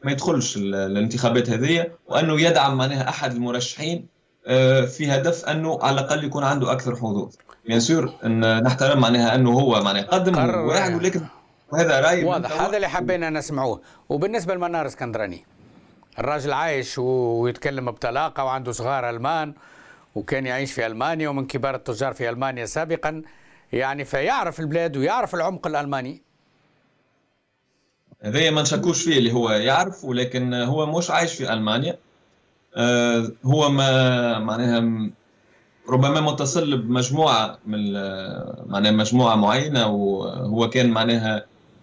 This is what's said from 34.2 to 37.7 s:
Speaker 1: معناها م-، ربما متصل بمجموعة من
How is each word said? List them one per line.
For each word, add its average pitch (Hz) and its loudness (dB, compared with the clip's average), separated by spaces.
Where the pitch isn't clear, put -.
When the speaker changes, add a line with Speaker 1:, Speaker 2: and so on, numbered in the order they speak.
Speaker 1:
معناها 117 0
م-، 113 -2
ربما 139 4
متصل 143 0
بمجموعة 123 0
من 107 -6